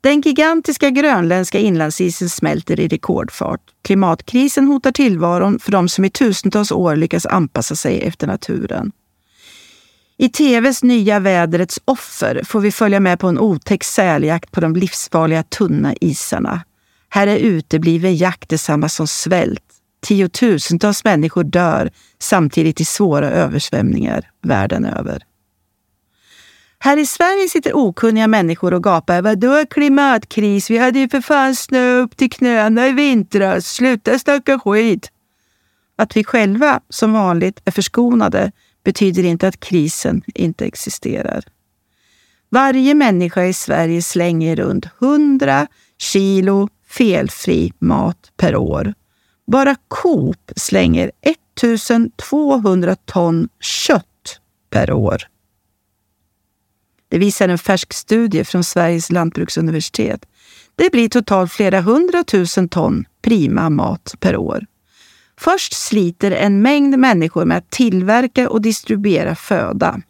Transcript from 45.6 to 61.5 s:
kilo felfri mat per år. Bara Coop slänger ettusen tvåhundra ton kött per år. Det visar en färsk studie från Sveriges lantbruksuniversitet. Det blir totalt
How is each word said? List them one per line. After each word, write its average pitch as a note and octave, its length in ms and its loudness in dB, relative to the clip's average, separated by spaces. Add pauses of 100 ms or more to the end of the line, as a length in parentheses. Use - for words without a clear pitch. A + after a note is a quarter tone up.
kilo G3 720 0 (200)
felfri E3+ 880 0
mat - 580 -2
per - 200 0
år. F3 380 -2 (520)
Bara C4+ 300 2 (120)
Coop F3+ 680 -2
slänger F2 540 0 (120)
ettusen A#3 880 0
tvåhundra G#3 840 0
ton E3 520 -2 (120)
kött - 800 -4 (300)
per A2+ 220 0
år. - 300 -2 (1900)
Det - 100 -2
visar G3 300 2
en F3 100 0
färsk - 340 -2
studie G#3+ 520 0
från F3 200 -2
Sveriges E3+ 460 -2
lantbruksuniversitet. E3 1160 -2 (500)
Det F4 160 2
blir A#3 160 2
totalt G3 440 0